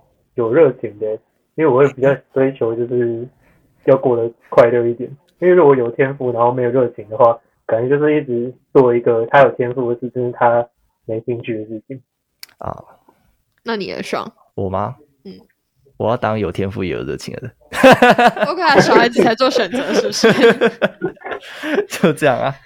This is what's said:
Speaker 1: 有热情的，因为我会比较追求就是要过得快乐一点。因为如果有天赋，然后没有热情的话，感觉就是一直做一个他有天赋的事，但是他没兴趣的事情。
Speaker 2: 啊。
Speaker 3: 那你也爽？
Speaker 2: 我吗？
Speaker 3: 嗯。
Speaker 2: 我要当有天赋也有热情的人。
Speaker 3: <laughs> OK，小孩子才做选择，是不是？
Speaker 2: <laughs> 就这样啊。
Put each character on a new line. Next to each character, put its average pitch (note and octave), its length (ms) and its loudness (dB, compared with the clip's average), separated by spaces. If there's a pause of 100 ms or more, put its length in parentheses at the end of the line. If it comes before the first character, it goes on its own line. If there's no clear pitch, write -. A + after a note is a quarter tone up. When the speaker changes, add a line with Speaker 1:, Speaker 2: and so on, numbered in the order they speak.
(340)
Speaker 1:
有 A#2 180 -2
热 C#3 200 4
情 G#2 260 -14
的， G#2+ 80 -8 (480)
因 D#3 100 -2
为 - 20 2
我 B2+ 120 2
会 C#3 160 4
比 B2 80 -6
较 C3+ 120 2 (200)
追 C3+ 180 0
求 A#2 220 -4
就 A#2+ 120 -4
是 A#2+ 400 -4 (600)
要 C3+ 100 6
过 C3 180 0
得 A#2 160 -2 (200)
快 B2+ 160 6
乐 A#2+ 200 0
一 A#2 60 -2
点。 B2 160 -10 (300)
因 F3 100 0
为 F3+ 60 6
如 F3+ 100 6
果 C#3 100 6
有 A#2+ 180 0
天 C#3 260 -2
赋， B2+ 140 -4
然 A2+ 100 -2
后 B2 100 4
没 B2+ 120 -2
有 A#2+ 60 0
热 B2+ 200 2
情 G2+ 180 -16
的 G#2+ 80 -10
话， A#2 220 4 (260)
感 A2+ 180 -2
觉 C3+ 140 0
就 D3 80 -2
是 D3+ 160 2
一 C#3+ 60 -8
直 B2 260 -4 (220)
做 B2+ 200 4
一 A#2+ 60 0
个 A#2 300 0
他 C#3+ 120 6
有 A#2+ 100 6
天 B2 220 -4
赋 A#2+ 200 -4
的 A#2+ 60 -6
事， B2 140 -10
但 B2 80 -4
是 B2 100 -4
他 A#2+ 360 0 (380)
没 A2+ 180 -8
兴 A#2 180 -6
趣 A2+ 140 -8
的 G#2+ 80 -10
事 A2+ 240 -14
情。 C3+ 100 -14 (600)
Speaker 2:
啊。 - 180 -10 (880)
Speaker 3:
那 A#3 120 -6
你 G3 120 -8
也 E2+ 160 -10
爽？ - 280 -8 (240)
Speaker 2:
我 G2 140 -6
吗？ G2+ 280 -6 (280)
Speaker 3:
嗯。 F#3+ 140 -20 (580)
Speaker 2:
我 G#2+ 120 -4
要 A#2+ 80 0
当 A2 220 -4
有 F#2 140 -4
天 G2 180 -6
赋 G2+ 140 -8
也 E2 80 -6
有 A#1 100 -8
热 C2+ 140 -8
情 - 180 -14
的 - 60 -14
人。 - 120 -14 (180)
Speaker 3:
<laughs> B3 760 4
OK， D4+ 340 0
小 A#3+ 140 2
孩 A#3 140 4
子 A#3 120 0
才 A3+ 140 2
做 C4 160 0
选 B3 180 -2
择， B3 240 -6
是 - 140 0
不 G#3 60 -6
是？ A3 200 2 (840)
Speaker 2:
<laughs> - 720 -8
就 - 240 0
这 C#3 120 -4
样 B2 140 2
啊。 C3+ 160 -4 (120)